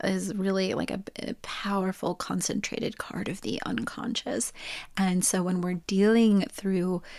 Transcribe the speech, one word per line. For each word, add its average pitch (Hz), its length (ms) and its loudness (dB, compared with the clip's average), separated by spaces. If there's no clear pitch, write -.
is 190 320 0
really 190 400 0
like - 160 -2
a, 190 140 -4
a - 200 -6
powerful, 185 760 -2
concentrated - 840 -4
card - 300 -6
of 190 140 -6
the - 240 -4
unconscious. - 880 -4
And 185 300 2
so 180 180 2
when 180 160 0
we're 180 280 -2
dealing 208 560 6
through, 185 580 0